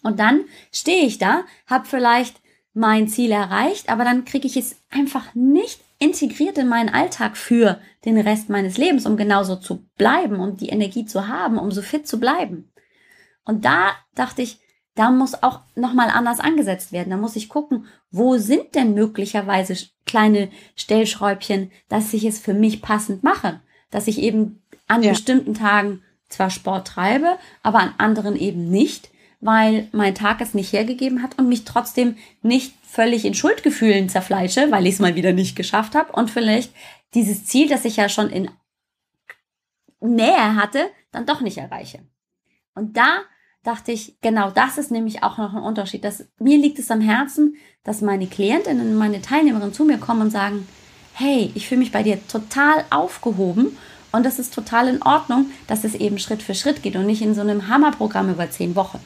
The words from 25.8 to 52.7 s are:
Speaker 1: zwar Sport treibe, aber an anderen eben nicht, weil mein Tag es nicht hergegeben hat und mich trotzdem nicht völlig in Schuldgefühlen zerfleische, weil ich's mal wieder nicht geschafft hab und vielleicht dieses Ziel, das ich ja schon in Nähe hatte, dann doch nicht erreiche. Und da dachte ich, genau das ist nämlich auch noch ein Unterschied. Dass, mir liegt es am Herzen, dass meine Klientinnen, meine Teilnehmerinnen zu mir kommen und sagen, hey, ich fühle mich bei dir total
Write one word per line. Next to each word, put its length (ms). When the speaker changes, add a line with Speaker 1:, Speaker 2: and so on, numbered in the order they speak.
Speaker 1:
zwar 200
Sport 380
treibe, 500
aber 160
an 200
anderen 360
eben 360
nicht, 400
weil 520
mein 240
Tag 260
es 140
nicht 180
hergegeben 480
hat 160
und 100
mich 160
trotzdem 540
nicht 320
völlig 400
in 120
Schuldgefühlen 720
zerfleische, 640
weil 160
ich's 100
mal 160
wieder 180
nicht 240
geschafft 380
hab 240
und 140
vielleicht 420
dieses 320
Ziel, 240
das 160
ich 120
ja 120
schon 220
in 180
Nähe 560
hatte, 340
dann 160
doch 140
nicht 180
erreiche. 400
Und 220
da 220
dachte 280
ich, 300
genau 300
das 260
ist 140
nämlich 320
auch 140
noch 160
ein 100
Unterschied. 400
Dass, 220
mir 180
liegt 220
es 120
am 100
Herzen, 560
dass 180
meine 260
Klientinnen, 680
meine 260
Teilnehmerinnen 520
zu 120
mir 120
kommen 240
und 100
sagen, 360
hey, 420
ich 120
fühle 120
mich 120
bei 120
dir 240
total 640